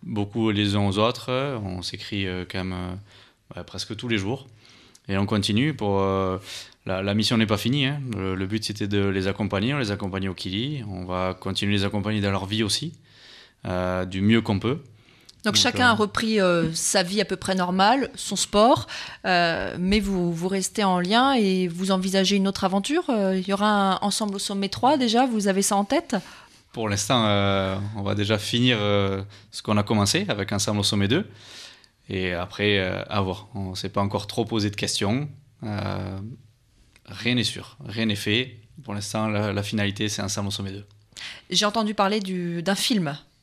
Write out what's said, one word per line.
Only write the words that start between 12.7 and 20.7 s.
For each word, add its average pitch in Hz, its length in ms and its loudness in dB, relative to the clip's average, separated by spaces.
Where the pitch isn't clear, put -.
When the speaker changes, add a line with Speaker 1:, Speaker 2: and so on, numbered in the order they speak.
Speaker 1:
euh, 92 400 -2
du 92 160 -4
mieux 110 200 6
qu'on 110 180 0
peut. 131 200 -2
Speaker 2:
Donc 208 120 0
Speaker 1:
Donc, - 20 -
Speaker 2:
chacun 247 300 4
Speaker 1:
euh, 240 40 8
Speaker 2:
a 220 40 6
repris, 220 440 0
euh, 175 340 4
sa 190 300 2
vie 185 160 -2
à 196 60 2
peu 190 100 -2
près 190 200 -2
normale, 190 600 4
son - 220 -6
sport, 233 500 4
euh, 170 540 2
mais 190 200 4
vous, 185 320 0
vous 165 160 -2
restez 190 380 -2